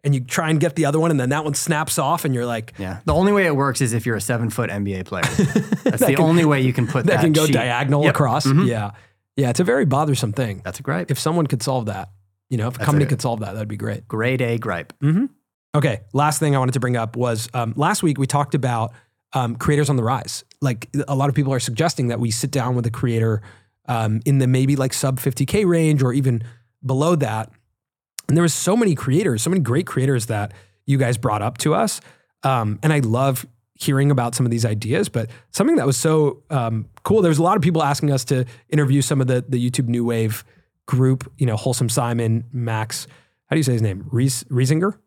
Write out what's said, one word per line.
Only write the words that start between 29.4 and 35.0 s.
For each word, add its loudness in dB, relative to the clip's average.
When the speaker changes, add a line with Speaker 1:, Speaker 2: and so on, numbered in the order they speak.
Speaker 1:
so -2
many 2
great 0
creators 0
that -4
you 2
guys 2
brought 0
up -4
to 2
us. 0
Um, 0
and 4
I 4
love 0
hearing 2
about 0
some 0
of 0
these 0
ideas, -2